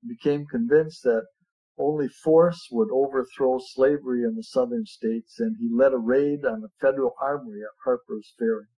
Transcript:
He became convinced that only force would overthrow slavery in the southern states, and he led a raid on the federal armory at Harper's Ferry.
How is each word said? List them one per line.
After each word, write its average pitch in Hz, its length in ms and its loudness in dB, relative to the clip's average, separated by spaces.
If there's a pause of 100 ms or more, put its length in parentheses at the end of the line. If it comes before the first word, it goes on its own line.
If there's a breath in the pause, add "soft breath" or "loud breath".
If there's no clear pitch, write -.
He 120 60 -12
became 147 380 -2
convinced 147 580 0
that 113 200 2 (540)
only 143 280 -2
force 165 640 2
would 113 220 0
overthrow 131 680 0
slavery 131 640 0
in 113 140 -2
the 113 80 -10
southern 123 400 -2
states, - 560 -6
and 110 180 -4
he 117 160 -4
led 131 200 4
a 127 40 0
raid 139 460 0
on 113 160 -2
the 107 80 -16 (120)
federal 135 400 0
armory 127 420 -6
at - 200 -16
Harper's 120 560 -6
Ferry. 113 280 -2 (100)